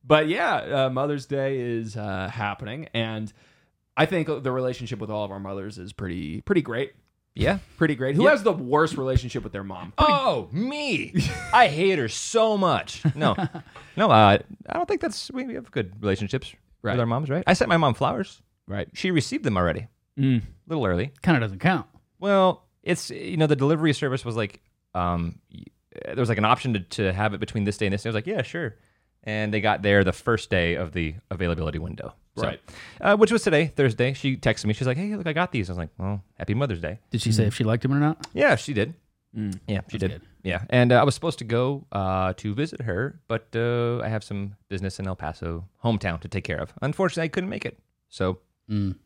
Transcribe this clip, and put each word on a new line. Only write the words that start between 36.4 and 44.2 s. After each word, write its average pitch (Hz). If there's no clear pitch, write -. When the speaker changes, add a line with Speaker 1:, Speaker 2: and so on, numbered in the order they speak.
Speaker 2:
Mother's 117
Day." 82
Speaker 3:
Did 113
she 113
say 110
Speaker 1:
Mm. 107
Speaker 3:
if 110
she -
liked 113
him 131
or 143
not? 151
Speaker 2:
Yeah, 269
she -
did. 117
Speaker 1:
Mm. 104
Speaker 2:
Yeah, 98
she 110
Speaker 3:
That's -
Speaker 2:
did. 95
Speaker 3:
good. -
Speaker 2:
Yeah, 92
and, 123
uh, 120
I -
was 139
supposed -
to 123
go, 127
uh, 95
to 104
visit 143
her, 113
but, 113
uh, 120
I 113
have 110